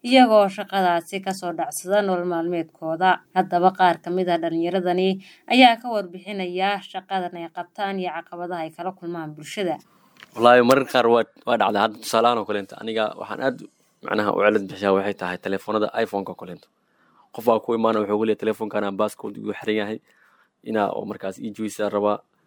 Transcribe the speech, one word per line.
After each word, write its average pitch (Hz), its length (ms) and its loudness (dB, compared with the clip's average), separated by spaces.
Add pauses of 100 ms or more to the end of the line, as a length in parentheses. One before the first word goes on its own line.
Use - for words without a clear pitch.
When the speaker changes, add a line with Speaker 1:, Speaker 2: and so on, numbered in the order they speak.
Speaker 1:
iyagoo 226 400 8
shaqadaasi 190 720 0
ka 190 160 -4
soo 185 160 -6
dhacsada 175 560 -2
nolol 180 240 0
maalmeedkooda. 170 1040 -2
Haddaba, 180 400 2
qaar 175 240 4
ka 170 160 -6
mid 185 160 0
ah 170 80 2
dhalinyaradani 175 800 0 (320)
ayaa 240 320 6
ka 247 80 -8
warbixinaya 190 880 -4
shaqadan 185 560 -8
ay 170 160 -10
qabtaan 196 480 -8
iyo 180 160 -6
caqabadaha 170 480 -8
ay 160 80 -8
kala - 240 -10
kulmaan 170 400 -10
bulshada. 156 480 -6 (560)
Speaker 2:
Wallaahi, 120 240 8
mararka 131 320 4
qaar 117 160 4
waa, 117 160 4 (160)
waa 120 160 0
dhacday. 104 320 2
Hadda 104 80 -16
tusaale 117 320 0
ahaan 120 80 0
oo 104 80 -4
kaleenta, 101 320 -6
aniga 110 400 -4
waxaan - 240 -10
aad, 135 160 -2 (480)
macnaha, 104 240 0
u 90 160 0
cilad 107 240 4
bixiyaa 98 240 0
waxay 98 240 0
tahay 90 240 -6
telefoonada 104 560 -4
iPhone-ka 101 320 -4
oo 87 80 -14
kaleenta. 87 300 -16 (680)
Qof 120 160 0
baa 110 80 4
ku 117 160 -2
imaana, 113 240 2
wuxuu 104 160 0
ku 107 160 0
leeyahay, 104 160 -2
"Telefoonkaan 104 400 -4
aan 98 80 -4
passcode 107 480 -6
igu 104 160 -6
xiran 107 160 -4
yahay, 107 240 -4 (640)
inaa 110 320 -2
oo - 80 -6
markaas 98 400 -10
ii 113 80 -8
joojisaa 104 400 -6
rabaa." 104 320 0 (240)